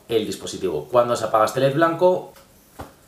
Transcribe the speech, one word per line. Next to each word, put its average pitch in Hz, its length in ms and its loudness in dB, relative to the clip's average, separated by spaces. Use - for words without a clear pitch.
el 113 160 0
dispositivo. 90 680 -6
Cuando 120 240 4
se 113 120 -2
apaga 107 180 2
este 110 160 -2
led 135 140 2
blanco, 170 580 0